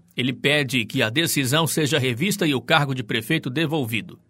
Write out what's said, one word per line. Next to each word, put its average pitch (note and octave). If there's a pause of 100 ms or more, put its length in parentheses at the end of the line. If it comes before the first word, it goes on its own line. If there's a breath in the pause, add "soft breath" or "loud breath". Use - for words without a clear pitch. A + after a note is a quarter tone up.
(160)
ele B2+
pede C3+
que C3
a A2
decisão D3
seja D#3
revista C#3
e D3
o A#2+
cargo D3
de B2+
prefeito C3+
devolvido. B2+ (100)